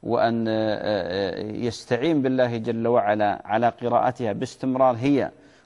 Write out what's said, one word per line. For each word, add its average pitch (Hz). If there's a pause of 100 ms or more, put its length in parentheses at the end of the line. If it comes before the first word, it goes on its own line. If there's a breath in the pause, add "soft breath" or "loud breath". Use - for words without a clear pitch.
وأن، 113
آه، 113
آه، 101
يستعين 120
بالله 127
جل 113
وعلا 104
على 117
قراءتها 120
باستمرار، 131
هي 123 (340 loud breath)